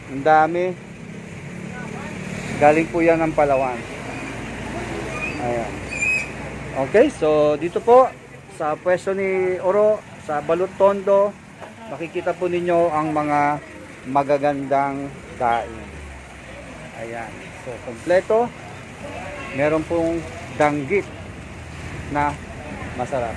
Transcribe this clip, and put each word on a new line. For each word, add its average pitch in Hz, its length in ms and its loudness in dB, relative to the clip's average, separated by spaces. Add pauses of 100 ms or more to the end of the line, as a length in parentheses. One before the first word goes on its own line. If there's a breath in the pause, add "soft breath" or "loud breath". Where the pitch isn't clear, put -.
Ang 139 160 -8
dami. 156 440 6 (2000)
Galing 156 320 8
po 175 80 0
yan 165 240 6
ng 160 80 0
Palawan. 135 480 2 (1600)
Ayan. - 320 -2 (1120)
Okay, 214 220 6
so 151 480 4
dito 165 240 -2
po 247 320 8 (480)
sa 151 160 0
pwesto 185 400 0
ni 185 480 0
Oro, 208 340 4 (300)
sa 147 160 -2
Balot 175 320 2
Tondo, 196 560 6 (560)
makikita 170 480 -4
po 175 160 -2
ninyo 175 400 4
ang 156 240 0
mga 147 420 2 (540)
magagandang 139 960 2 (320)
daing. 117 480 0 (1120)
Ayan. 113 320 -10 (320)
So, 127 80 -10 (160)
kompleto. 180 560 2 (1120)
Meron 151 320 2
pong 170 320 0 (400)
danggit 147 480 2 (1040)
na 147 240 0 (640)
masarap. 120 360 -2